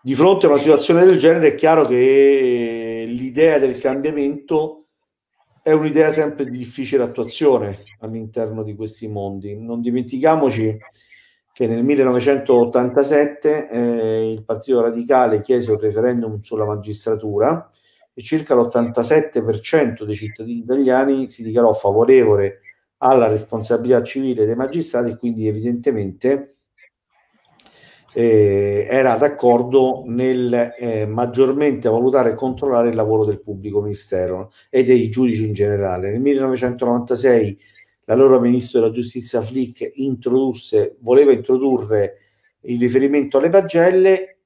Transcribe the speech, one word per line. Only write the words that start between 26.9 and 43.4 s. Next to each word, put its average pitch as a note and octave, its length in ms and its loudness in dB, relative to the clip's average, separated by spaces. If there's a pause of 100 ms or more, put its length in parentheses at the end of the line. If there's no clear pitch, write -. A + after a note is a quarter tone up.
eh, G#2 760 2
era B2+ 280 2
d'accordo B2+ 880 2
nel, B2 720 -2
eh, A2+ 280 -4
maggiormente B2 840 0
valutare B2 420 2
e A2 40 -6
controllare B2+ 520 -2
il A2+ 80 -2
lavoro A2 300 0
del G2+ 160 -4
pubblico G2+ 400 -6
ministero F#2+ 680 -6 (180)
e C3 140 2
dei A#2 260 4
giudici A2 360 -2
in G#2+ 80 -4
generale. G2 580 -2
Nel A#2 100 -6
millenovecentonovantasei B2 1400 0 (460)
l'allora C3 340 4
ministro A#2+ 400 0
della A2+ 140 0
giustizia A#2+ 480 -6
Flick A#2+ 540 -8
introdusse, B2 1040 -2
voleva C3 320 6
introdurre A2+ 840 -2 (420)
il A#2+ 180 -6
riferimento C3+ 580 2
alle D#3 120 2